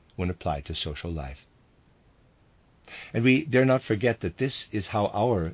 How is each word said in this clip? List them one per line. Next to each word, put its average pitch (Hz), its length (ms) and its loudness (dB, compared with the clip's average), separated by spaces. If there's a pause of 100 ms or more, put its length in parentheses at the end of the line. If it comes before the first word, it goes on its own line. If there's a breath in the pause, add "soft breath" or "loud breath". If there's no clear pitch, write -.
(160)
when 92 140 -2
applied 78 340 -4
to 82 100 -10
social 80 380 -8
life. 69 340 -10 (1700 loud breath)
And 117 120 2
we 131 180 6
dare 127 220 4
not 131 180 4
forget 113 380 0
that 87 160 -4
this - 340 -4
is 104 160 -4
how 104 200 0
our 104 460 0